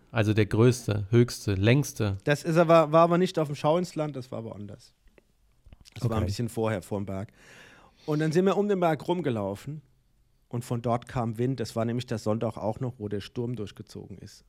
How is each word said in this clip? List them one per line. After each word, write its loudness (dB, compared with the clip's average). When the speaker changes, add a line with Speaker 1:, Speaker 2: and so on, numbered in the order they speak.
Speaker 1:
Also 2
der 4
größte, 2
höchste, 2
längste. 2
Speaker 2:
Das 0
ist 0
aber, 6
war 8
aber 6
nicht 0
auf 0
dem -6
Schau 2
ins -4
Land, -4
das -10
war -10
woanders. -14
Das -8
war 0
ein 0
Speaker 1:
Okay. 0
Speaker 2:
bisschen -4
vorher, -2
vorm -6
Berg. -8
Und 0
dann 0
sind 4
wir 4
um 0
den 2
Berg 0
rumgelaufen -4
und -6
von -4
dort -2
kam -4
Wind. -2
Das -6
war 0
nämlich -4
der -6
Sonntag -2
auch -6
noch, -6
wo -8
der -6
Sturm -8
durchgezogen -14
ist. -20